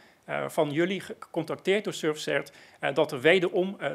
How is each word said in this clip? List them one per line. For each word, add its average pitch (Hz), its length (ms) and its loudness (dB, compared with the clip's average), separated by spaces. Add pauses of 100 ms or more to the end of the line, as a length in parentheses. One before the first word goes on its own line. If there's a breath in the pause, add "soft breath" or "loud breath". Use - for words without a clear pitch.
(240 soft breath)
eh, 143 240 -4
van 151 220 2
jullie 175 300 0
ge-, - 180 -12
gecontacteerd 185 680 -2
door 175 80 -4
SurfCert, 151 600 -4 (280 loud breath)
eh, 143 140 -2
dat 151 180 2
er 135 80 -6
wederom, 180 580 4
eh, 147 160 -4